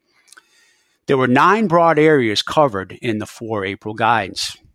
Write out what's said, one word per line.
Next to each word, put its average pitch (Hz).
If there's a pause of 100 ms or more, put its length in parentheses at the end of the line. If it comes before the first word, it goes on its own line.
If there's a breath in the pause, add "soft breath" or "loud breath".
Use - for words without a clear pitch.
(1080 soft breath)
There 139
were 127
nine 180
broad 165
areas 139
covered 101 (100)
in 113
the 104
four 110
April 98
guidance. 110 (180)